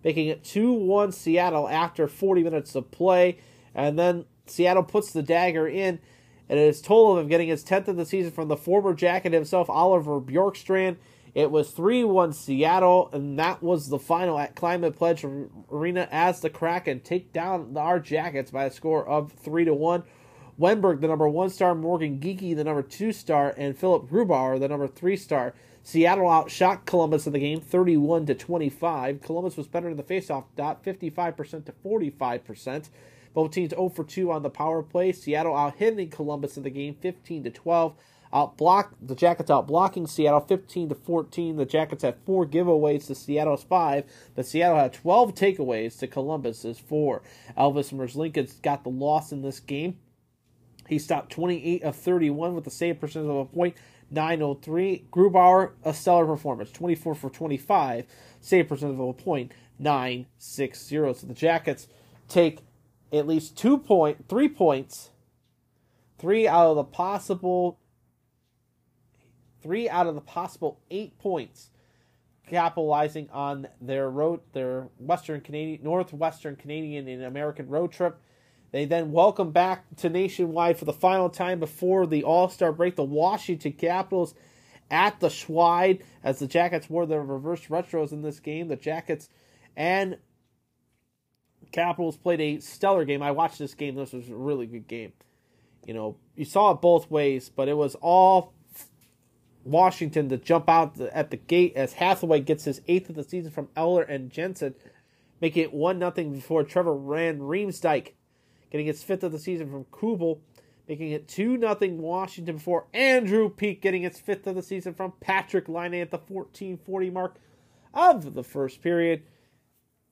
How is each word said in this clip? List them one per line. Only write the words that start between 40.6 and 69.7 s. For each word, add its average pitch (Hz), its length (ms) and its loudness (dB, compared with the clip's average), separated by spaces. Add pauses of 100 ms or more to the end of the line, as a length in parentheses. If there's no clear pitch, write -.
to 147 60 -6
fourteen. 165 600 -4
The 143 100 -2
Jackets 156 380 -2
had 123 220 -2
four 190 200 0
giveaways 151 640 2
to 135 80 -8
Seattle's 147 480 -2
five, 147 400 0 (320)
but 131 100 -4
Seattle 165 340 2
had 131 120 2
twelve 202 440 2
takeaways 127 640 -2
to 127 80 -6
Columbus's 127 720 -6
four. 151 420 -2 (340)
Elvis 143 380 0
Merzlikins 135 680 -6
got 143 220 -2
the 127 60 -10
loss 147 420 -2
in 139 120 -8
this 135 180 -10
game. 160 380 -8 (920)
He 156 100 -2
stopped 151 320 -4
twenty-eight 170 520 -4
of 151 120 -4
thirty-one 170 600 0
with 151 120 -8
a 135 40 -10
save 170 280 -4
percentage 151 300 -6
of 143 80 -2
a 135 80 -2
point 175 300 -2 (340)
nine 156 320 -2
oh 143 140 -2
three. 175 560 -4
Grubauer, 185 600 8 (120)
a 156 100 0
stellar 175 320 4
performance, 147 460 -4
twenty-four 165 440 -4
for 139 140 -8
twenty-five, 143 760 -2 (360)
save 175 260 2
percentage 143 280 -6
of 131 120 -4
a 127 60 -4
point 135 400 -6 (260)
nine 127 460 -2 (120)
six - 480 -8
zero. 143 280 -2
So 127 140 -16
the 127 60 -12
Jackets 165 540 0 (400)
take 170 320 2 (520)
at 147 160 0
least 156 300 -2
two 269 200 4
point, 160 500 2
three 277 220 2
points, 147 640 -2 (1040)
three 214 300 2
out 165 200 8
of 156 100 4
the 143 80 0
possible, 180 920 -4 (1800)
three 220 280 -4